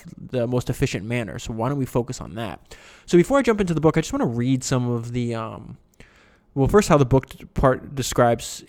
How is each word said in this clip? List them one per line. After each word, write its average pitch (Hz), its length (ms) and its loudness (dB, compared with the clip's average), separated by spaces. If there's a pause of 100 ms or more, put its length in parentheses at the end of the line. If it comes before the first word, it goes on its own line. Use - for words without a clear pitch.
(180)
the 120 300 -4
most 123 220 -2
efficient 127 360 -2
manner. 113 340 -6
So - 120 -12
why 113 160 -2
don't 143 100 -2
we 131 80 -2
focus 123 360 -4
on 78 140 -14
that? 110 420 -12 (280)
So - 120 4
before 247 200 4
I 277 40 4
jump 226 180 2
into 175 140 0
the 156 80 -2
book, 156 160 4
I - 20 2
just - 140 -4
wanna 247 120 0
read 127 380 0
some 123 260 0
of 120 220 -4
the, 120 240 -4
um, 113 400 -10 (800)
well, 135 140 2
first, 208 180 4
how 165 100 6
the 143 80 6
book 143 220 2
t-, - 160 -20
part - 500 0
describes 120 760 0